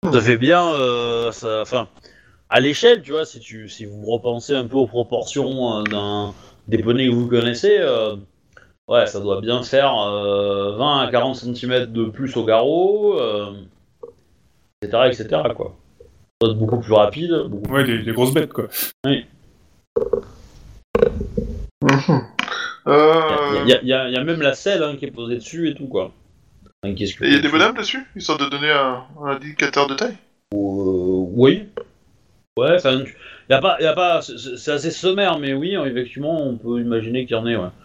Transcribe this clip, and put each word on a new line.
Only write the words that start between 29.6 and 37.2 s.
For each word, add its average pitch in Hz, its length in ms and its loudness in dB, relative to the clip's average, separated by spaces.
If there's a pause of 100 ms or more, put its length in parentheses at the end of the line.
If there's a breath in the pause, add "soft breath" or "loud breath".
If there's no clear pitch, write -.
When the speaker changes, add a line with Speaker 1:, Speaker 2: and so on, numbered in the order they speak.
Speaker 3:
de 135 80 -4
taille ? 226 220 -4 (380)
Speaker 1:
Euh, - 40 -2
oui. 98 1120 2 (880)
Ouais, 127 180 4
enfin, 131 280 0
tu, - 120 -18 (340 loud breath)
y - 20 6
a 135 80 4
pas, 180 200 2
y 160 60 2
a 156 60 4
pas, 170 300 2
c'est, 117 160 -14
c'est, 123 180 -12
c'est - 160 -6
assez 147 180 -2
sommaire, 185 480 0
mais 139 140 -4
oui, 156 220 -4
effectivement, 139 640 -4
on 131 160 -2
peut 120 240 -4
imaginer 117 460 -2